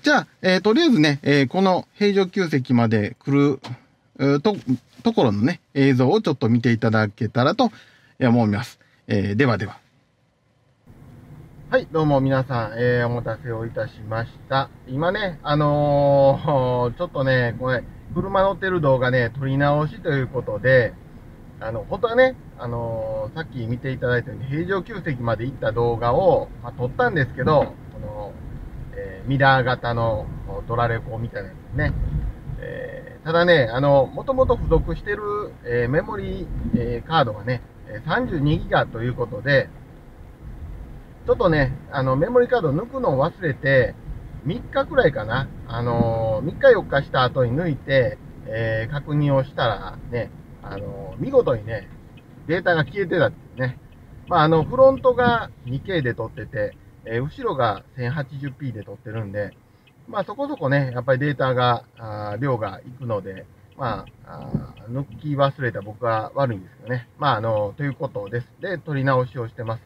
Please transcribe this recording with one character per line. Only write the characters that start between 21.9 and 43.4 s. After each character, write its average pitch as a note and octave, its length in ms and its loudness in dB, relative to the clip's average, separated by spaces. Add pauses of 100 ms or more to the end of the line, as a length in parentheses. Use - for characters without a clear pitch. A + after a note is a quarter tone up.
当 A#3 60 0
は A3+ 60 -2
ね、 B3+ 220 6 (220)
あ A#2+ 100 -8
の A2+ 640 -6
ー、 - 20 -18
さ D#3+ 60 -8
っ D#3+ 60 -8
き A#2+ 200 -8
見 B2 120 -4
て C3 120 -6
い B2+ 60 -4
た B2 120 -2
だ B2 100 2
い A#2 40 -2
た A2+ 100 -10
よ G#2 40 -12
う G2+ 40 -12
に、 A2 80 -8
平 D#3 180 -2
常 F#3+ 160 -2
急 G#3 180 -10
席 C3 220 -6
ま A#2 140 0
で A#2 100 -6
行 C3+ 80 -6
っ - 20 -14
た A2 160 -2
動 A#2 240 0
画 A#2+ 160 0
を、 E3+ 360 4 (140)
ま A#2+ 60 -12
あ、 A#2+ 40 -14
撮 B2 160 -6
っ - 20 -4
た B3 180 0
ん G#3 60 -2
で C#3+ 100 2
す - 100 -8
け C3 100 -4
ど、 D3 280 4 (220)
こ - 40 -14
の、 G#2 340 -10 (640)
え G2 280 -12
ー、 A2+ 40 -6
ミ C3+ 100 0
ラ C3+ 220 6
ー B2 40 0
型 B2 300 -2
の A2+ 320 -2 (420)
ド A#2 80 -2
ラ A#2 120 2
レ A2+ 120 -2
コ A2+ 180 -10
み A2+ 100 -6
た G#2 120 -10
い - 20 -10
な F#2+ 60 -12
や F#2+ 60 -18 (200)
つ - 20 -2
ね。 D3 160 0 (680)
え - 600 -12
ー、 - 40 -20
た D#3 80 -4
だ E3+ 120 4
ね、 D#3+ 280 8
あ B2 80 0
の、 C#3 260 6
も - 180 -10
と C4+ 100 0
も C4 120 4
と A#3+ 100 2
付 G#3 120 -4
属 D#3+ 280 2
し - 60 -12
て G3+ 80 -6
る、 G#3 120 -4 (420)
え A#2+ 220 0
ー、 - 20 -2
メ D#3 140 2
モ G3+ 140 -8
リ G3 80 -8 (180)
ー、 D#3+ 40 -10 (300)
え A#2+ 280 -2
ー、 - 40 -18
カ D#3+ 140 2
ー - 20 4
ド A2 80 -4
が G#2 120 -12
ね、 A#2+ 180 -4 (260)
え G#2+ 160 -12
ー、 - 0 -
三 G#3+ 240 -2
十 F3+ 100 -4
二 D3 220 2
ギ - 80 -10
ガ C#3 180 2
と A2+ 160 -8
い A#2+ 60 -2
う A#2+ 60 -2
こ B2 120 -4
と G#2+ 160 -10
で、 C3+ 260 2 (1600)
ち A#3+ 40 0
ょ - 40 6
っ - 20 -2
と A#3 120 2
ね、 C#3+ 240 4 (180)
あ C#3 120 -2
の、 C3 140 2
メ E3 120 2
モ B3 120 6
リ A#3+ 60 4
ー A#3+ 40 -4
カ B3 80 2
ー A3 40 0
ド D3 80 2
抜 F3 160 0
く C4 140 -6
の E3+ 180 0
を C3+ 60 4
忘 - 180 -4